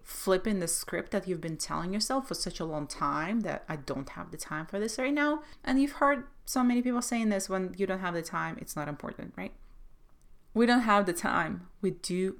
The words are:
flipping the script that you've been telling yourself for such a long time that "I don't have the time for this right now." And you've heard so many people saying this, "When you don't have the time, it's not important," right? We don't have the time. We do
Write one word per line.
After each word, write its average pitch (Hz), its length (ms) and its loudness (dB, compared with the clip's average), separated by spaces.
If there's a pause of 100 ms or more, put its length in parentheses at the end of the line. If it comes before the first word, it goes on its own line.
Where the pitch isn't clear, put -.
flipping 190 560 2
the 165 80 0
script - 420 -2
that 190 160 0
you've 175 140 -2
been 165 160 -4
telling 165 360 -4
yourself 262 360 0
for - 60 -4
such - 260 -6
a 165 60 -2
long 151 200 -4
time 156 540 0
that 170 280 -4
"I 160 80 -4
don't 135 340 -6
have - 200 -10
the 170 60 -10
time 156 300 -6
for 196 120 -6
this 220 200 -2
right 262 160 0
now." 294 280 2 (220)
And 262 160 4
you've 277 120 4
heard 277 320 4 (200)
so - 180 0
many 247 200 6
people 247 200 2
saying 226 280 2
this, 196 180 0
"When 185 280 -2
you 196 100 2
don't 185 140 0
have 175 140 -2
the 165 80 0
time, 165 380 -4
it's - 160 -10
not 147 100 -2
important," - 500 -8
right? - 180 -8 (1000)
We 233 120 8
don't 240 160 6
have 202 240 6
the 180 60 2
time. 175 560 0 (120)
We 190 120 0
do 185 480 -2